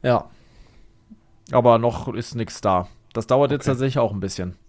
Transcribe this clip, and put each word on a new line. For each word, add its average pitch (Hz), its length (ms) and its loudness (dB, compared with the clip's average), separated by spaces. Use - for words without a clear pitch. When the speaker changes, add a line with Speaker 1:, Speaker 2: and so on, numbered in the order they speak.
Speaker 1:
Ja. 123 220 2
Aber 117 260 6
noch 120 360 -2
ist 113 200 -10
nix - 260 -8
da. 92 280 0
Das 113 140 -6
dauert 135 260 4
jetzt 143 100 -4
Speaker 2:
Okay. 147 80 -2
Speaker 1:
tatsächlich 131 280 -2
auch 113 140 0
ein 98 80 -6
bisschen. 92 360 -8